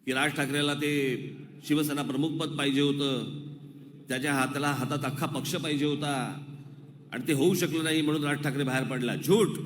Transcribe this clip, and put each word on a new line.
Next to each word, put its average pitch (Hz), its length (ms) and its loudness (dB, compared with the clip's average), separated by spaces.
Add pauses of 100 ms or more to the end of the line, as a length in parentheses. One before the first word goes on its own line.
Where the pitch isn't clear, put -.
की 131 60 0
राज 143 220 2
ठाकरेला 143 380 0
ते 147 200 0 (720)
शिवसेना 147 360 2
प्रमुखपद 147 540 -2
पाहिजे 143 240 2
होतं, 139 480 0 (800)
त्याच्या 131 240 0
हाताला, 139 380 2
हातात 143 340 -2
अख्खा 131 200 -2
पक्ष 139 300 -2
पाहिजे 147 300 0
होता 147 280 0 (960)
आणि - 160 -4
ते 160 60 4
होऊ 156 200 6
शकलं 165 300 2
नाही 160 180 2
म्हणून 151 220 2
राज 147 200 0
ठाकरे 143 200 0
बाहेर 131 200 0
पडला. 123 320 -2
झूट. 175 500 4